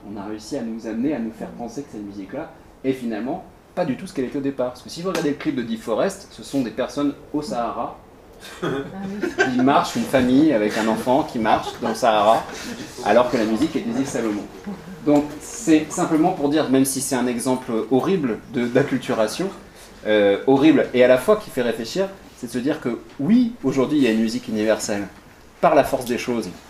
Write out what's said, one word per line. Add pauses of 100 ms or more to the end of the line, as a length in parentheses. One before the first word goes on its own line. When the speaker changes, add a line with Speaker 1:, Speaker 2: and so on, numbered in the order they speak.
(120)
Speaker 1:
On
a
réussi
à
nous
amener,
à
nous
faire
penser
que
cette
musique-là (320)
est
finalement (300)
pas
du
tout
ce
qu'elle
était
au
départ.
Parce
que
si
vous
regardez
le
clip
de
Deep
Forest,
ce
sont
des
personnes (200)
au
Sahara (640)
Speaker 2:
Ah
oui. (240)
Speaker 1:
qui
marchent,
une
famille
avec
un
enfant
qui
marche (140)
dans
le
Sahara, (600)
alors
que
la
musique
est
des
îles
Salomon. (600)
Donc (160)
c'est
simplement
pour
dire,
même
si
c'est
un
exemple (180)
horrible (140)
de,
d'acculturation, (580)
euh,
horrible
et
à
la
fois
qui
fait
réfléchir, (300)
c'est
de
se
dire
que (200)
oui, (100)
aujourd'hui
il
y
a
une
musique
universelle (540)
par
la
force
des
choses (200)